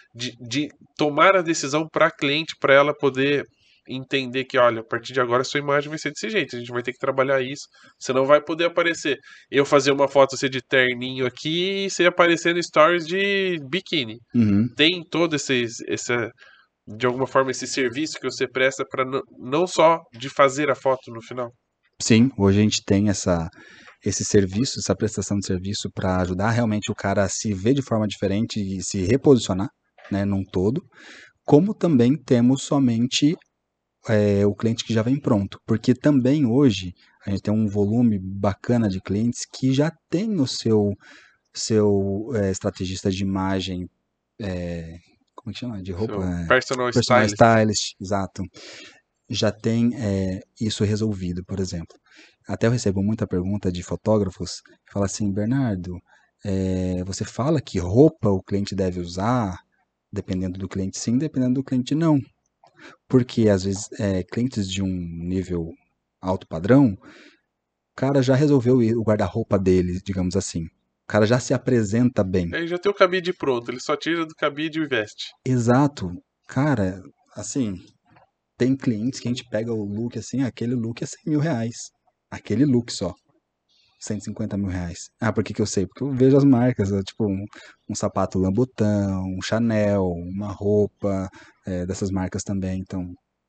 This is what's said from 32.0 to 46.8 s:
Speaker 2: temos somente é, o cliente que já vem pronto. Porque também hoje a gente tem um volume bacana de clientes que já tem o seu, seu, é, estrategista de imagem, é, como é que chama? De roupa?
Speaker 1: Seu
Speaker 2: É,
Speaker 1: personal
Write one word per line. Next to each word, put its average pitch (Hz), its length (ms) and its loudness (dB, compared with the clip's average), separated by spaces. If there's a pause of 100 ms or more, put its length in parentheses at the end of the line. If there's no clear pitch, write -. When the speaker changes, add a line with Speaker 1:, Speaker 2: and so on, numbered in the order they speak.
Speaker 2:
temos 131 460 2
somente 135 760 2 (720)
é, 104 380 4
o 101 100 2
cliente 113 280 -2
que 117 100 -6
já 110 80 2
vem 127 180 0
pronto. 104 460 0
Porque 113 280 2
também 139 520 2
hoje 110 480 2 (320)
a - 60 -6
gente 95 100 -2
tem 104 120 -2
um 110 140 2
volume 104 520 2
bacana 98 680 0
de 95 140 -2
clientes 113 440 -2
que - 280 -2
já 143 180 2 (180)
tem 202 300 -2
o 131 80 2
seu, 104 460 2 (600)
seu, 104 800 0
é, 101 160 0
estrategista 95 600 -4
de 95 120 -2
imagem, 95 640 -4 (540)
é, 87 560 -8 (380)
como - 160 -14
é - 20 -14
que - 60 -14
chama? 117 220 -10
De 92 100 -10
roupa? 104 220 -4
Speaker 1:
Seu 98 100 -4
Speaker 2:
É, 87 240 -4
Speaker 1:
personal 127 440 0